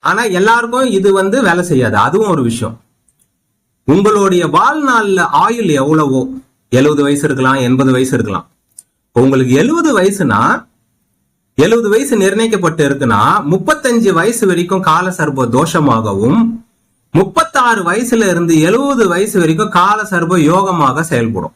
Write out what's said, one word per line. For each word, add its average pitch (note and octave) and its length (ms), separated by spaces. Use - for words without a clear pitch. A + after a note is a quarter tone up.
ஆனா F#3 220
எல்லாருக்கும் A#3 640
இது G3 260
வந்து G3 300
வேலை F3 220
செய்யாது, B2+ 320
அதுவும் D#3 320
ஒரு D#3 140
விஷயம். A2+ 380
உங்களுடைய F#3+ 600
வாழ்நாள்ல A3+ 760
ஆயுள் F#3+ 480
எவ்வளவோ, C#3 600
எழுபது C#3+ 340
வயசு C#3+ 220
இருக்கலாம், C3 300
எண்பது C3 380
வயசு C3 220
இருக்கலாம். G#2+ 320
உங்களுக்கு C3 420
எழுபது C4+ 460
வயசுனா, F3+ 640
எழுபது A3 340
வயசு A#3+ 280
நிர்ணயிக்கப்பட்டு F#3+ 720
இருக்குன்னா, C3 320
முப்பத்தஞ்சு A#3 640
வயசு G3+ 340
வரைக்கும் F3 340
கால F3+ 300
சர்ப C#3+ 360
தோஷமாகவும், B2 920
முப்பத்தாறு A#3 720
வயசுல A3 460
இருந்து E3 320
எழுபது A#3 480
வயசு F#3+ 300
வரைக்கும் D#3+ 420
கால G#3 220
சர்ப F3+ 360
யோகமாக D#3 640
செயல்படும். A2+ 560